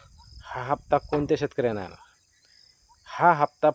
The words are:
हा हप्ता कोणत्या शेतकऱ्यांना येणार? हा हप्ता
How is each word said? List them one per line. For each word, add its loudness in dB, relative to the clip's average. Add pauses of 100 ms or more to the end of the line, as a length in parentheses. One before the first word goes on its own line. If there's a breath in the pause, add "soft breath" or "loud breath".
(420)
हा -12
हप्ता -2
कोणत्या -2
शेतकऱ्यांना -2
येणार? -14 (1040 soft breath)
हा 2
हप्ता 2